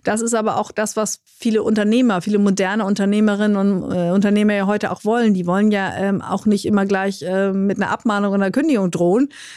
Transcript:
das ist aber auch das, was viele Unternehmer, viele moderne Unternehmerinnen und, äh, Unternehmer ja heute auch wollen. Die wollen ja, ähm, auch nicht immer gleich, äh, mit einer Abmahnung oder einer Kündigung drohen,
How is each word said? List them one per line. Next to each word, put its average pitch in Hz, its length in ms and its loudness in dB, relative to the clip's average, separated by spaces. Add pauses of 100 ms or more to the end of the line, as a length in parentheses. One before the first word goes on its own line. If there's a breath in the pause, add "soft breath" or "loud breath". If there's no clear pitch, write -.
das 214 180 -2
ist 233 120 -2
aber 220 240 0
auch 214 140 -4
das, 214 240 -4
was 214 280 -4
viele - 380 -2
Unternehmer, 214 600 2
viele 208 160 0
moderne 202 460 0
Unternehmerinnen 208 720 2
und, 196 360 0
äh, 175 180 0
Unternehmer 208 440 2
ja 196 120 0
heute 208 260 0
auch - 120 -10
wollen. 220 300 2
Die 180 120 -2
wollen 202 260 2
ja, 190 240 -2
ähm, 196 260 -2
auch - 240 -4
nicht 202 200 2
immer 202 200 2
gleich, 196 360 -2
äh, 190 300 -2
mit 196 260 0
einer 190 120 -2
Abmahnung 202 420 -2
oder 196 120 2
einer 190 80 0
Kündigung 254 380 0
drohen, 180 380 2 (280 loud breath)